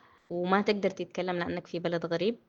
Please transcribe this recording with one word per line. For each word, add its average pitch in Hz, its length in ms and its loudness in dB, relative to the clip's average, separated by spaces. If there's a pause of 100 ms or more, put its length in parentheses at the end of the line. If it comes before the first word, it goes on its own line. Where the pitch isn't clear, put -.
(300)
وما 180 320 2
تقدر 202 280 2
تتكلم 180 460 -4
لأنك 175 320 -4
في 170 120 -6
بلد 170 260 0
غريب 170 300 0 (140)